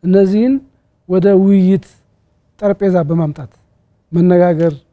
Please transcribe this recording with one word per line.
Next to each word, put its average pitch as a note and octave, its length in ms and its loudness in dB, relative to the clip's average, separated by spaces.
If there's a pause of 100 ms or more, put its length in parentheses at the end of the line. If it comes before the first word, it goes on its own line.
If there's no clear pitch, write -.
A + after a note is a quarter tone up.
እነዚህን G3+ 500 0 (540)
ወደ F3+ 180 -2 (100)
ውይይት F#3+ 500 2 (720)
ጠረጴዛ G3+ 440 -2
በማምጣት D3+ 460 -6 (640)
መነጋገር፣ F3 640 0 (180)